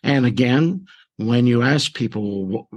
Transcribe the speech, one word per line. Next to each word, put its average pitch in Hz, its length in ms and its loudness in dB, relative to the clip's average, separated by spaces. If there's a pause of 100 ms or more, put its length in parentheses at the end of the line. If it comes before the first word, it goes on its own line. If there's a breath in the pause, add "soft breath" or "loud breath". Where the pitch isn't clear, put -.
and 135 240 2
again, 131 580 0 (340 loud breath)
when 120 280 2
you 120 160 2
ask 135 320 0
people, 104 840 -6